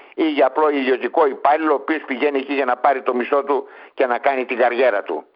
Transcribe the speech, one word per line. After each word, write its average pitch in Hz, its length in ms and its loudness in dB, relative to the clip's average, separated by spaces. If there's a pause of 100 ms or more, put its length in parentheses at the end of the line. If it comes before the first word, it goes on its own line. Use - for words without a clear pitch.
(160)
ή 160 140 0
για 143 160 2
απλό 151 240 2
ιδιωτικό 131 580 2
υπάλληλο, 151 440 0
ο 143 40 2
οποίος 147 300 -4
πηγαίνει 139 340 -2
εκεί 135 140 -6
για 139 120 -2
να 123 120 0
πάρει 135 240 0
το 127 120 -2
μισθό 123 300 0
του 135 240 -2 (260)
και 139 120 0
να 120 120 0
κάνει 131 280 -2
την 120 120 -6
καριέρα 110 460 2
του. 76 220 -8 (100)